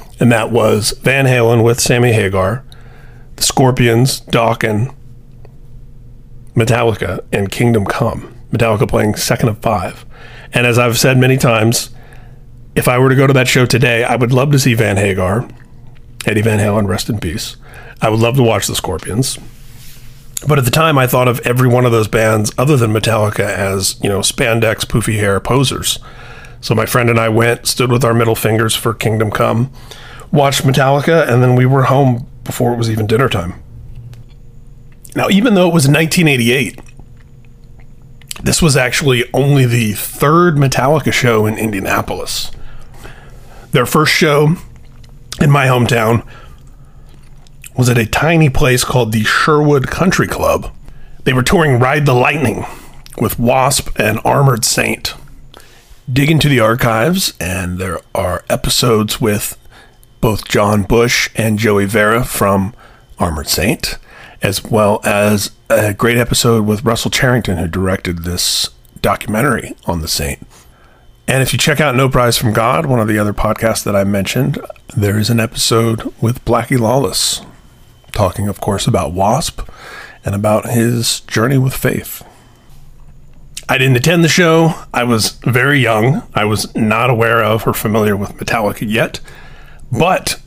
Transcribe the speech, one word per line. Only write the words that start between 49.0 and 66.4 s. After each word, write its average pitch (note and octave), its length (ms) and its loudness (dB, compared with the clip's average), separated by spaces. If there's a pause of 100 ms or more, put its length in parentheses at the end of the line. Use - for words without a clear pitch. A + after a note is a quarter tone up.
the A2 120 0
Sherwood D3 640 2
Country - 400 0
Club. - 480 -2 (500)
They C3+ 80 2
were B2+ 100 2
touring D3+ 360 2
Ride C#3 260 2
the C#3 100 4
Lightning C3+ 520 0 (520)
with A2+ 200 -2
Wasp C3 500 2 (100)
and G#2+ 260 0
Armored B2+ 400 2
Saint. - 500 -4 (1000)
Dig C#3 180 2
into D3+ 180 2
the C3 120 4
archives, A#2 800 0
and F2+ 400 -6
there F#2 220 -8 (140)
are F2+ 360 -4
episodes A2+ 720 0
with G#2+ 360 -2 (640)
both G#2+ 280 -2
John G#2 340 2
Bush A#2 520 2
and A2 240 0
Joey G#2 280 2
Vera A2 380 2
from G2 500 0 (440)
Armored D2+ 300 -4
Saint, - 500 -2 (440)
as G2 200 -4
well G#2+ 420 0
as G#2 480 0 (180)
a G#2+ 240 2
great A#2+ 240 2
episode A#2 480 2